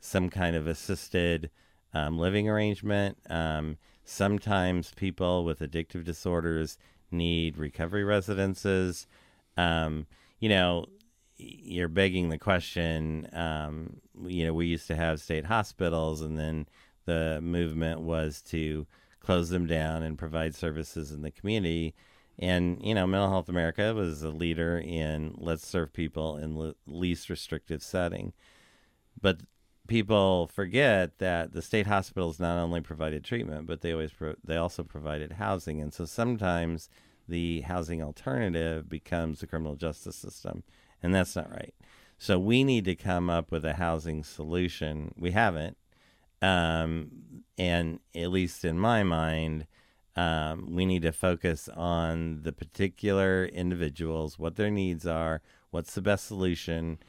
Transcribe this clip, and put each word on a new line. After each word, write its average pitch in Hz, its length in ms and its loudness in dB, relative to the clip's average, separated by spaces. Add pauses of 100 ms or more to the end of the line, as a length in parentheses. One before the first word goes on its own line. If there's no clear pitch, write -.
some 90 300 0
kind 87 240 0
of 78 120 -2
assisted, 85 840 -2 (420)
um, 78 260 -2
living 98 300 2
arrangement. 104 680 0 (100)
Um, 78 480 -2 (280)
sometimes 98 920 0
people 90 500 0
with 82 160 -2
addictive 82 440 -6
disorders 82 760 -2 (320)
need 85 480 0
recovery 85 460 -2
residences. 95 1040 2 (520)
Um, 80 480 2 (320)
you 113 100 2
know, 90 380 6 (520)
y-, - 80 -16 (160)
you're 87 260 -2
begging 90 420 4
the 78 80 -2
question, 80 960 0
um, 78 680 -6 (260)
you 87 200 0
know, 80 80 2
we 85 120 2
used 85 200 -2
to 80 100 -2
have 80 240 0
state 78 260 -2
hospitals, 82 760 0
and 78 160 -4
then 78 280 -2 (380)
the 80 380 0
movement 82 580 0
was 80 420 -2
to 78 440 -2 (340)
close 87 280 2
them 87 180 0
down 80 360 0
and 78 160 -4
provide 80 360 -4
services 78 560 -6
in 76 120 -8
the 76 80 -8
community. 82 640 0 (440)
And, 90 460 2
you 110 100 0
know, 95 120 4
Mental 95 240 4
Health 92 180 0
America 90 460 0
was 82 280 -2
a 78 60 -4
leader 82 480 0
in 78 600 -2
let's 82 280 -4
serve 82 280 -2
people 78 420 -4
in 78 220 -6
le-, 78 160 -6 (120)
least 87 440 -2
restrictive 80 520 -6
setting. 90 520 -4 (840)
But 92 220 2 (460)
people 98 600 4
forget 98 720 2
that 85 340 0
the 82 100 -6
state 104 240 0
hospitals 95 520 0
not 87 200 2
only 85 240 0
provided 78 420 -4
treatment, 80 420 -6
but 82 140 -6
they 85 120 -2
always 78 200 -4
pro-, 78 320 -6
they 80 120 -2
also 85 260 -2
provided 76 500 -8
housing. 87 480 -4
And 73 140 -6
so 87 100 -6
sometimes 87 840 0 (360)
the 85 360 -2
housing 85 400 -4
alternative 82 880 -2
becomes 78 500 -4
the 82 60 -8
criminal 80 280 -4
justice 78 420 -6
system, - 480 -10 (380)
and 87 120 4
that's 92 200 2
not 82 160 -6
right. - 240 -12 (440)
So 95 200 2
we 113 240 6
need 127 220 4
to 90 100 2
come 87 360 0
up 85 200 0
with 80 140 -2
a 78 100 0
housing 80 480 -2
solution. 78 920 -4
We 87 140 -2
haven't. 87 480 2 (640)
Um, 82 1040 0 (120)
and 87 440 2 (140)
at 85 160 -2
least 92 360 0
in 82 120 2
my 110 240 4
mind, 80 640 0 (480)
um, 82 600 -2
we 90 100 2
need 92 180 4
to 80 100 2
focus 87 580 0
on 82 720 0
the 78 100 -4
particular 95 920 2
individuals, 80 920 -2
what 82 180 -4
their 104 140 2
needs 90 360 0
are, 80 340 0 (300)
what's - 240 -6
the 98 80 -2
best 101 240 2
solution. 82 720 -2 (100)